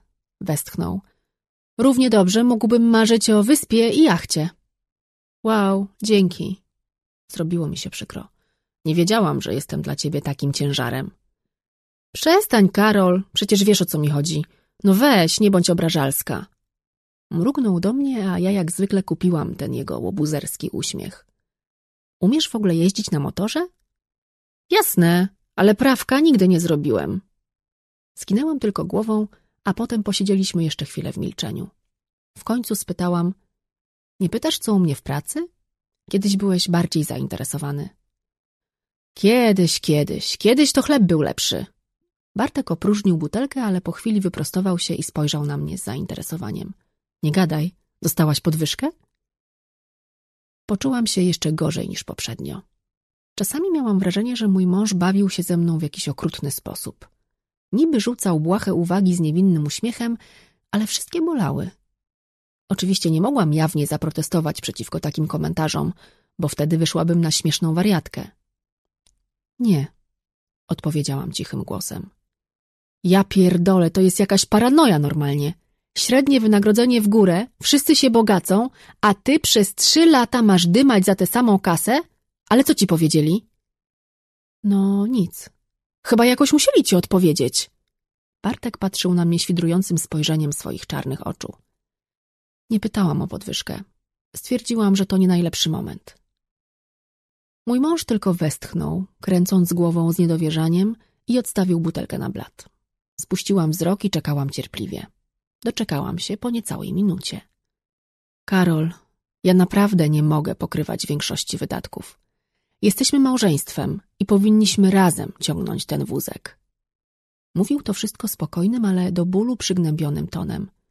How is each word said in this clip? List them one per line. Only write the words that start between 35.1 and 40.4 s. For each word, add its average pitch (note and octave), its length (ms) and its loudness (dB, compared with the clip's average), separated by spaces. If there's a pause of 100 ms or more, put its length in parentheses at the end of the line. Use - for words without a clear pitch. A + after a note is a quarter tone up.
Kiedyś G3+ 280 0
byłeś F#3+ 320 0
bardziej E3+ 340 0
zainteresowany." C#3+ 840 -8 (1200)
"Kiedyś, G#3 680 2
kiedyś, - 580 -2
kiedyś C4 340 4